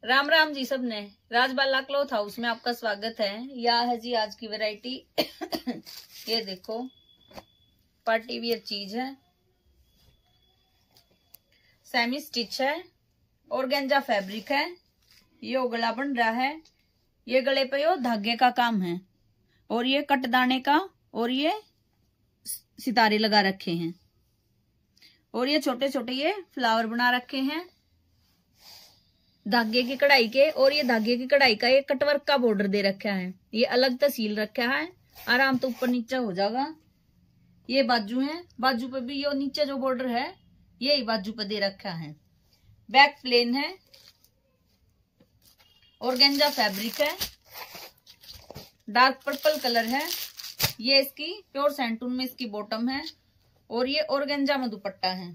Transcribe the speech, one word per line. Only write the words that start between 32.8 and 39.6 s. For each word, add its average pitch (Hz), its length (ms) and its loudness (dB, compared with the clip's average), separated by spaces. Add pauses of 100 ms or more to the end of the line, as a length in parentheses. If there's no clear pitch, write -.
रखा 196 280 -2
है, 185 220 -4 (220)
ये 220 100 4
अलग 254 340 2
तहसील 233 380 0
रखा 214 280 -2
है, 285 240 0 (380)
आराम 254 320 4
तो 262 100 -2
ऊपर 247 200 -2
नीचे 247 280 -2
हो 240 160 -2
जाएगा। 208 320 0 (1040)
ये 269 160 2
बाजू 233 360 0
है, 302 220 -4 (180)
बाजू 254 280 0
पे 262 120 -6
भी 254 140 -8
यो 285 200 -2
नीचे 277 320 -2